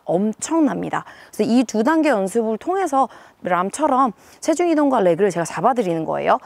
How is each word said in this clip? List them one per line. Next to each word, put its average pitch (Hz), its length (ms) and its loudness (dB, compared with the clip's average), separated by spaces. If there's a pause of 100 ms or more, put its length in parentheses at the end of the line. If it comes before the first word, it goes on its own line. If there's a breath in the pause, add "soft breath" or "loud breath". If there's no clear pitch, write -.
엄청납니다. 185 1000 -2 (280 loud breath)
그래서 - 180 -2
이 247 140 4
두 214 200 -2
단계 311 260 2
연습을 220 480 0
통해서 330 500 -2 (340 loud breath)
람처럼 240 680 0 (280 loud breath)
체중 330 280 0
이동과 285 320 2
레그를 185 300 2
제가 170 160 -4
잡아드리는 180 580 -2
거예요. 156 420 0